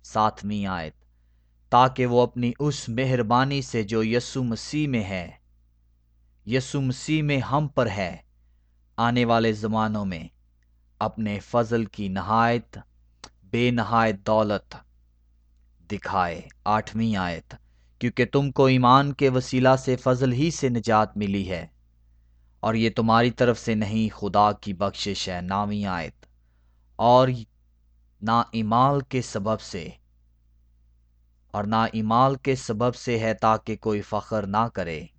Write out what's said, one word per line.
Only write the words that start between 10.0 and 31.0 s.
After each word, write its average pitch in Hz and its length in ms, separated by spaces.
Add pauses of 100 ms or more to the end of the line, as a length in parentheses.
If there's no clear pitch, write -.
में 85 240 (720)
अपने 107 380
फजल 117 460
की 101 240
नहायत, 110 720 (720)
बेनहायत 113 760
दौलत 107 560 (1080)
दिखाए।" 87 580 (200)
आठवीं 107 500
आयत, 87 400 (440)
"क्योंकि 120 240
तुमको 139 440
ईमान 131 420
के 135 180
वसीला 127 460
से 131 200
फजल 127 360
ही 147 200
से 135 180
निजात 110 480
मिली 101 260
है 87 280 (920)
और 113 120
ये 113 140
तुम्हारी 113 420
तरफ 120 260
से 113 180
नहीं, 107 340
खुदा 101 440
की 101 200
बख्शिश 98 560
है।" 90 120
नौवीं 101 440
आयत, 87 400 (760)
"और 127 340 (880)
ना 113 340
इमाल 123 460
के 131 200
सबब 107 380
से, 87 240 (1700)